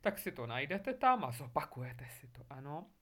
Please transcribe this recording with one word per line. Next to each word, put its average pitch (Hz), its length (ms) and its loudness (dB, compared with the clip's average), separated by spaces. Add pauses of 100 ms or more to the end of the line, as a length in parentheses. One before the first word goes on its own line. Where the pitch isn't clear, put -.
tak 202 180 2
si 185 140 -2
to 120 140 -4
najdete 151 480 0
tam 254 300 6
a 127 60 0
zopakujete 123 760 -4
si - 220 -14
to, - 220 -16
ano. 143 360 -8 (160)